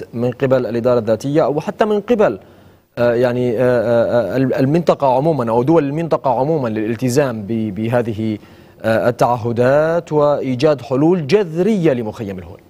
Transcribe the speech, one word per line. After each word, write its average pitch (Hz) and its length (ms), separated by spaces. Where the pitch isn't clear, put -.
من 120 160
قبل 127 360
الإدارة 120 320
الذاتية 123 460
أو 143 160
حتى 214 240
من 214 160
قبل، 202 400
آه، 120 160
يعني، 123 440
آه، 127 40
آه، 117 720
آه، - 20
المنطقة 135 800
عمومًا 135 340
أو 120 120
دول 156 220
المنطقة 143 560
عمومًا 143 280
للالتزام 117 760
ب-، 110 320
بهذه، 110 640
آه، 110 260
التعهدات 123 1040
وإيجاد 143 720
حلول 156 440
جذرية 175 680
لمخيم 107 460
الهول؟ 87 320